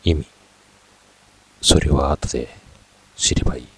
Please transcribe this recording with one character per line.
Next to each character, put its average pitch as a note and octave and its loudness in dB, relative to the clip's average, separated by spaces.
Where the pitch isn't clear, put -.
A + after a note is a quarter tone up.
意 F2 2
味、 D2 -2
そ - 4
れ - 2
は C#2 2
後 - -6
で A#1 -6
知 - -2
れ - 0
ば - 0
い - -12
い。 - -20